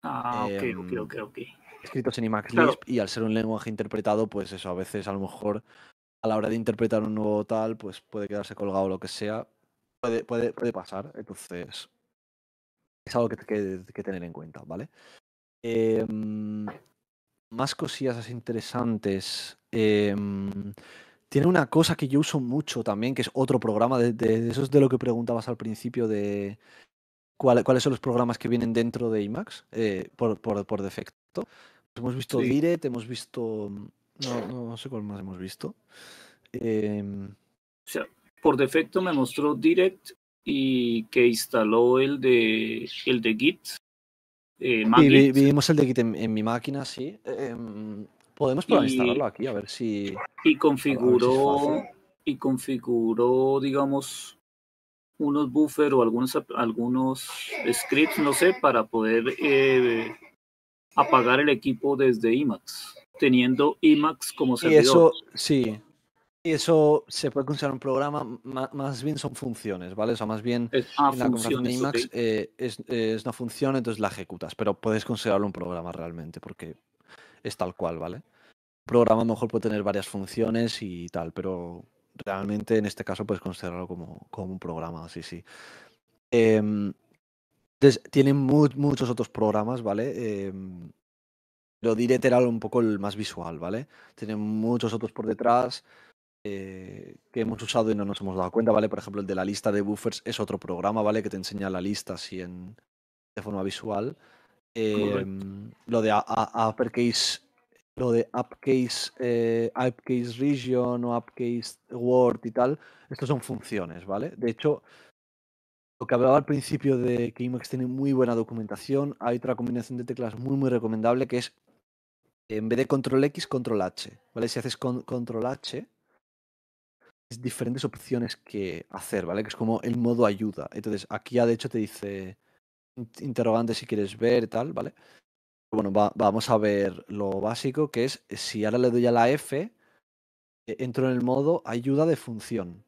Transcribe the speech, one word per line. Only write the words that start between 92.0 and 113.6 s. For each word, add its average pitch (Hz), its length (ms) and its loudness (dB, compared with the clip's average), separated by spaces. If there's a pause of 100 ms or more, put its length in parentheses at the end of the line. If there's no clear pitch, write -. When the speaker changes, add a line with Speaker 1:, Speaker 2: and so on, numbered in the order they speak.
Speaker 2:
era 123 140 8
un 120 200 2
poco 110 220 -2
el 110 180 2
más 101 160 -4
visual, 85 440 -8
¿vale? 98 280 -6 (280)
Tiene 107 200 -8
muchos 107 580 -2
otros 110 180 -6
por 107 140 -8
detrás, 120 580 0 (600)
eh, 95 720 -12 (160)
que 117 100 -4
hemos 113 200 -4
usado 113 300 0
y 107 40 2
no 101 100 -4
nos 98 160 -6
hemos 98 160 -6
dado 90 140 -2
cuenta, 113 200 2
¿vale? 107 180 4
Por 101 100 -6
ejemplo, 101 220 -10
el 98 60 -8
de 98 80 -4
la 92 100 -2
lista 104 260 -2
de 101 100 0
buffers 104 440 -4
es - 140 -6
otro 101 200 -4
programa, 98 420 -2
¿vale? 107 220 0
Que 101 60 -4
te 101 80 -8
enseña 98 320 -6
la 92 120 -4
lista 98 340 -6
así 92 260 -12
en, 90 340 -14 (600)
de - 80 -12
forma 101 200 -6
visual. 104 520 -6 (580)
Speaker 1:
Correcto. 101 720 -2
Speaker 2:
Em, 98 260 -12 (160)
lo 117 140 0
de 110 100 2
a-, 104 80 4
a-, 110 500 0
uppercase, 120 720 -2 (540)
lo 123 160 -2
de 117 220 2
upcase, - 840 -2
eh, 117 560 0
upcase 123 640 -2
region 123 640 0
o 120 140 -2
upcase 120 600 -6 (140)
word 123 540 4
y 117 60 -6
tal, 127 280 2 (300)
estos 143 180 -8
son 131 140 0
funciones, 87 640 -8